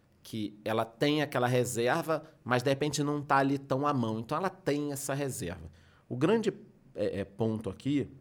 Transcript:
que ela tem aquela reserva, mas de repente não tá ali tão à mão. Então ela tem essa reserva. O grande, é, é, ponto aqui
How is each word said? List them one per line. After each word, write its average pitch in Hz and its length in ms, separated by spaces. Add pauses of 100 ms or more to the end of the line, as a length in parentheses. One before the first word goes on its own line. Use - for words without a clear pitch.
(220)
que - 440
ela 110 180
tem 147 380
aquela 127 260
reserva, 127 760 (220)
mas 123 180
de 131 80
repente 143 320
não 147 200
tá 139 160
ali 139 200
tão 139 300
à 143 60
mão. 113 260
Então 123 180
ela 185 120
tem 147 420
essa 135 220
reserva. 85 580 (380)
O 123 80
grande, 208 360 (400)
é, 101 280
é, - 20
ponto 110 460
aqui 127 400 (120)